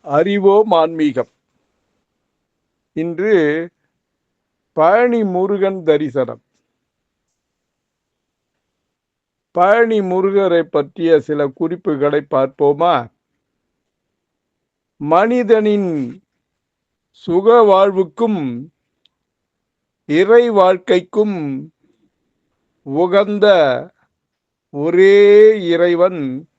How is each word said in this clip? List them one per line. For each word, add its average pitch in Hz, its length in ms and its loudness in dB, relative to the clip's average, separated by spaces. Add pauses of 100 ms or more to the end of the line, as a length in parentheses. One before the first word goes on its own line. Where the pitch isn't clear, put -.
(180)
அறிவோம் 202 520 2
ஆன்மீகம். 160 580 -2 (1600)
இன்று 165 760 -2 (1040)
பழனி 220 520 0
முருகன் 190 580 -4
தரிசனம். 139 600 -4 (3000)
பழனி 220 500 2
முருகரை 190 600 0
பற்றிய 156 580 -2
சில 147 260 -6
குறிப்புகளை 147 840 -4
பார்ப்போமா? 143 760 -2 (1900)
மனிதனின் 202 1300 0 (880)
சுக 202 520 2
வாழ்வுக்கும் 190 1080 -2 (1300)
இறை 214 460 2
வாழ்க்கைக்கும் 185 1200 -2 (1120)
உகந்த 190 640 -2 (1200)
ஒரே 202 960 4
இறைவன் 170 840 -2 (100)